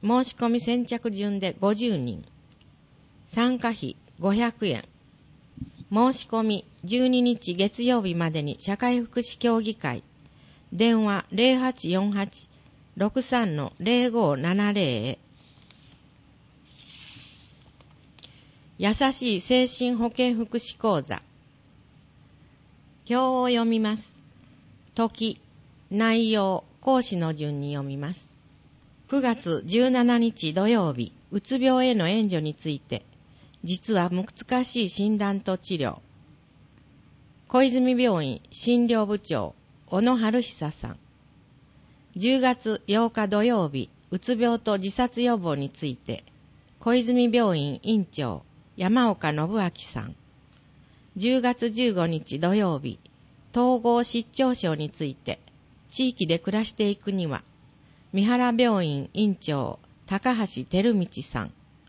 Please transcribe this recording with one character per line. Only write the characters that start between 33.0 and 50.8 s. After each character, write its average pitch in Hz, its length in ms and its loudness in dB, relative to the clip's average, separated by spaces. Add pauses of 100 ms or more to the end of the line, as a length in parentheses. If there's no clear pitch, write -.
実 185 300 -4
は 175 160 2
難 208 540 -4
し 240 220 -4
い 180 40 -4
診 208 280 0
断 202 220 -2
と 190 180 -2
治 - 180 -6
療。 131 240 -4 (1500)
小 254 160 4
泉 254 380 2
病 185 240 2
院 131 160 -6 (100)
診 240 360 2
療 226 180 2
部 208 140 -2
長、 107 360 -4 (320)
小 190 140 0
野 247 160 4
春 220 240 2
久 156 300 -8
さ - 180 -14
ん。 - 100 -16 (1160)
十 247 240 2
月 247 480 0
八 220 220 2
日 214 180 -2
土 208 160 2
曜 214 260 2
日、 135 200 -6 (220)
う 185 80 -4
つ 247 140 -2
病 233 260 2
と 214 180 0
自 190 140 -4
殺 247 300 -2
予 240 160 2
防 170 180 -2
に 139 140 -4
つ - 160 -10
い 127 100 -6
て、 - 280 -10 (560)
小 233 160 2
泉 240 380 4
病 208 260 4
院 143 240 -4
院 208 220 0
長、 117 380 -6 (320)
山 220 340 2
岡 165 220 -2
信 151 160 -2
明 196 300 -2
さ - 240 -12
ん。 113 140 -12 (1000)